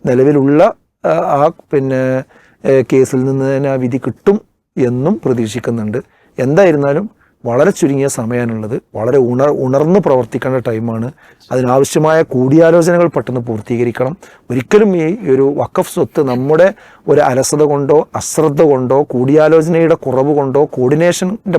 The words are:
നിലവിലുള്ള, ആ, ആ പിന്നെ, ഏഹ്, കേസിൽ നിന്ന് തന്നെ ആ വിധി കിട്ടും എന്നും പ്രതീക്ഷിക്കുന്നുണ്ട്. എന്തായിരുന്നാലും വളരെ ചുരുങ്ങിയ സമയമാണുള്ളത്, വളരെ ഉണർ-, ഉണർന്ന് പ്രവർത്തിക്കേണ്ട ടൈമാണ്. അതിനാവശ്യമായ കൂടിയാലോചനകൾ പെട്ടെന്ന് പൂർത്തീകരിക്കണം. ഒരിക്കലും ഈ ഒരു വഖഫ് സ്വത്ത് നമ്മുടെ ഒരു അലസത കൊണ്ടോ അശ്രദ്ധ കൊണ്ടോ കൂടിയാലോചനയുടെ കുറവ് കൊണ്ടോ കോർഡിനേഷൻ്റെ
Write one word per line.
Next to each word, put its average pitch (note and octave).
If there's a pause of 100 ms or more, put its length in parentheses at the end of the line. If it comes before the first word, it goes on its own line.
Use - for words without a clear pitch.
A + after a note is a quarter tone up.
നിലവിലുള്ള, C#3 (420)
ആ, E3 (260)
ആ - (300)
പിന്നെ, C3+ (600)
ഏഹ്, C3+
കേസിൽ C3
നിന്ന് C3+ (120)
തന്നെ C#3
ആ -
വിധി B2+
കിട്ടും G3+ (380)
എന്നും C3+
പ്രതീക്ഷിക്കുന്നുണ്ട്. A#2 (380)
എന്തായിരുന്നാലും D3 (380)
വളരെ B2+
ചുരുങ്ങിയ C#3
സമയമാണുള്ളത്, A#2 (220)
വളരെ A2+ (120)
ഉണർ-, C3+
ഉണർന്ന് D3+
പ്രവർത്തിക്കേണ്ട B2+ (100)
ടൈമാണ്. A2+ (440)
അതിനാവശ്യമായ C#3 (160)
കൂടിയാലോചനകൾ E3
പെട്ടെന്ന് B2+
പൂർത്തീകരിക്കണം. A#2+ (380)
ഒരിക്കലും G3+
ഈ E3 (300)
ഒരു C3+ (120)
വഖഫ് C3+
സ്വത്ത് E3 (100)
നമ്മുടെ D3 (420)
ഒരു C#3+ (100)
അലസത D3 (100)
കൊണ്ടോ C#3+ (220)
അശ്രദ്ധ D3+
കൊണ്ടോ C3 (160)
കൂടിയാലോചനയുടെ D#3
കുറവ് C3+
കൊണ്ടോ C#3 (140)
കോർഡിനേഷൻ്റെ E3+